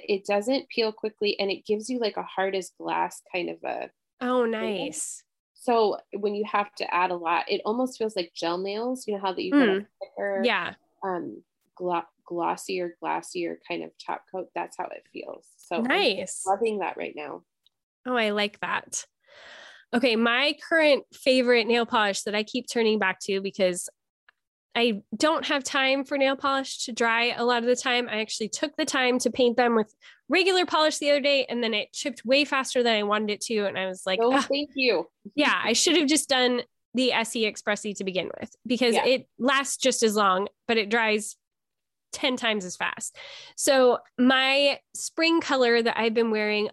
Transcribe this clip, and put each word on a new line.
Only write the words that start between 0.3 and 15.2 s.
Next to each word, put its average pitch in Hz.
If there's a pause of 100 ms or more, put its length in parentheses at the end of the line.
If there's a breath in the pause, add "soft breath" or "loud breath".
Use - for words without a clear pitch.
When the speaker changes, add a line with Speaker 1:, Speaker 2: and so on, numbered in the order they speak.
Speaker 1:
peel 220
quickly 214
and 196
it -
gives 214
you, 254
like, 214
a 185
hard 190
as 185 (100)
glass 165 (100)
kind 170
of 165
a 120 (320)
Speaker 2:
Oh, 247
Speaker 1:
feel. 226
Speaker 2:
nice. 220 (320)
Speaker 1:
So 226 (160)
when 208
you 208
have 208
to -
add 180
a 175
lot, 170
it 202
almost 254
feels 220
like 175
gel 170
nails. 226
You 208
know 196
how 190
that 180
you 185
get 277
a 196 (100)
Speaker 2:
Mm. 208 (120)
Speaker 1:
thicker, 196
Speaker 2:
Yeah. 190 (280)
Speaker 1:
um, 165 (320)
glo-, 180 (200)
glossier, 175
glassier 165 (100)
kind 165
of 165
top -
coat. 180
That's 170
how -
it -
feels. - (100)